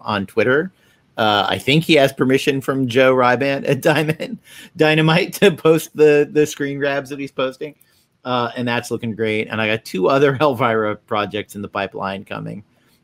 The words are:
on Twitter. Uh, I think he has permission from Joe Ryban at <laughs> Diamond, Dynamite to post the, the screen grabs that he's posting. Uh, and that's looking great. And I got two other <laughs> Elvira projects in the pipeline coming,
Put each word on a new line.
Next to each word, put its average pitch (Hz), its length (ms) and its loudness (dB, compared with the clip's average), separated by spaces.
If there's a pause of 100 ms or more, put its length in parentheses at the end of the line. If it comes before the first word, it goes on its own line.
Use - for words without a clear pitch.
on 101 260 -2
Twitter. 131 440 0 (460)
Uh, 104 320 2
I 95 80 -2
think 147 280 2
he 156 100 4
has 135 180 4
permission 135 480 0
from 135 280 -4
Joe 131 260 4
Ryban 127 520 0
at 123 140 0
<laughs> - 0 -
Diamond, 156 580 -2 (380)
Dynamite 156 580 2
to 202 180 4
post 160 440 0
the, 147 340 4
the 147 160 2
screen 139 320 -8
grabs 139 300 -4
that 139 100 -10
he's 139 140 -10
posting. 139 420 -8 (480)
Uh, 123 320 -2
and 123 140 -4
that's 117 220 -4
looking 117 240 -6
great. 110 340 -4
And 110 140 -4
I 110 60 0
got 110 180 -2
two 185 240 -2
other 139 260 4
<laughs> 120 60 -2
Elvira 113 540 0
projects 104 600 -6
in 101 60 -10
the 101 60 -12
pipeline 98 560 -8
coming, 107 380 -12 (420)